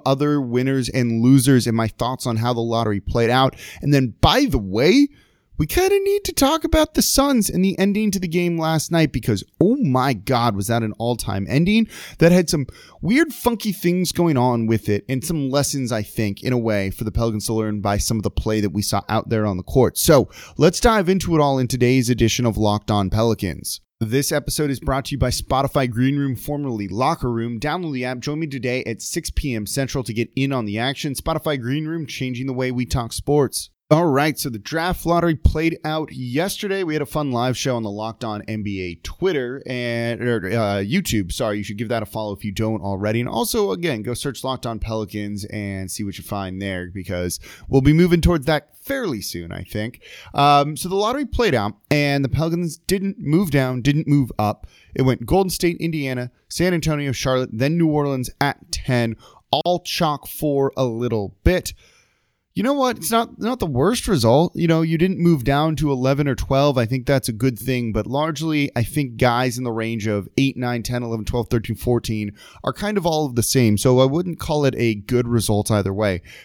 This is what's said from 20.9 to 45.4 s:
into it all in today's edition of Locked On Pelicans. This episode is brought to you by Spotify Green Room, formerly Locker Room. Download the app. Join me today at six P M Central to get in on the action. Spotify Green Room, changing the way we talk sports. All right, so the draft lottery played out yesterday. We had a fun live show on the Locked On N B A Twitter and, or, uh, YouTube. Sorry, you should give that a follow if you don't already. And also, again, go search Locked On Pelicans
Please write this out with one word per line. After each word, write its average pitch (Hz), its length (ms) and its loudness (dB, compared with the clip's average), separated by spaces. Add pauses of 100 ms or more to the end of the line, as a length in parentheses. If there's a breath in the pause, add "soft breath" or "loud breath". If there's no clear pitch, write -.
into 180 260 2
it 151 60 4
all 139 180 2
in 123 80 0
today's 123 420 2
edition 113 360 2
of 110 120 0
Locked 104 320 0
On 101 200 2
Pelicans. 107 720 -2 (180)
This 120 320 0
episode 151 380 -2
is 135 100 -4
brought 135 260 -2
to - 80 -8
you 139 40 -6
by 127 140 0
Spotify 135 580 0
Green 127 280 0
Room, 139 180 -2
formerly 131 520 -6
Locker 123 440 -2
Room. 117 280 -4
Download 156 340 -4
the 127 120 -4
app. 127 140 -6
Join 147 180 -6
me 165 80 -4
today 127 380 -4
at 110 180 -6
six - 300 -6
P 131 240 -2
M 107 100 -4
Central 135 380 -4
to 117 100 -6
get 113 220 0
in 139 180 0
on 120 120 -2
the 104 120 -4
action. 135 380 -4
Spotify 156 440 -4
Green 139 280 -4
Room, 160 180 -6
changing 127 400 -6
the 135 80 -4
way 127 180 -2
we 123 140 -2
talk 120 260 -4
sports. - 600 0 (180)
All 160 160 6
right, 143 320 2
so 143 120 -6
the 110 100 -8
draft 165 460 -4
lottery 170 300 2
played 160 500 2
out 156 260 -2
yesterday. 180 720 -2
We 160 80 -2
had 151 100 0
a 143 40 -2
fun 147 260 -2
live 123 240 0
show 127 220 -2
on 113 60 -4
the 104 60 -6
Locked 110 360 -8
On 107 160 -6
N 110 200 -6
B 98 200 -4
A 87 140 -8
Twitter 139 680 -4
and, 117 560 -4
or, 117 240 0
uh, 101 380 0
YouTube. 110 480 -2
Sorry, 107 260 -2
you 104 60 -6
should 104 140 -10
give 117 100 -8
that 113 160 -2
a - 20 -8
follow 107 300 -8
if - 80 -18
you 104 80 -6
don't 110 300 -2
already. 101 400 -2
And 123 80 -6
also, 196 420 -2
again, 170 320 -4
go 123 100 -4
search 127 300 -8
Locked 131 220 -6
On 113 120 -6
Pelicans 104 680 -6